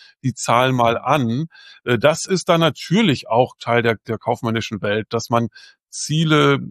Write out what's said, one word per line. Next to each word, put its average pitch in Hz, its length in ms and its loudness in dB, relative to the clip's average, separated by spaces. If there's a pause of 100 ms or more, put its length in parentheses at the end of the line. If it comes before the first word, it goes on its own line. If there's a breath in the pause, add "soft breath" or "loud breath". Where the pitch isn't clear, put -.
(220 soft breath)
die 131 120 -2
Zahl 127 380 2
mal 117 240 2
an. 127 500 -2 (380 loud breath)
Äh, 123 140 0
das 147 280 0
ist 185 220 -2
dann 170 120 4
natürlich 165 680 0
auch 123 300 2
Teil 117 240 0
der, 113 140 0 (100)
der 113 120 -6
kaufmännischen 113 640 -4
Welt, 107 280 -4
dass - 200 -6
man 117 180 0 (460 loud breath)
Ziele, 151 760 0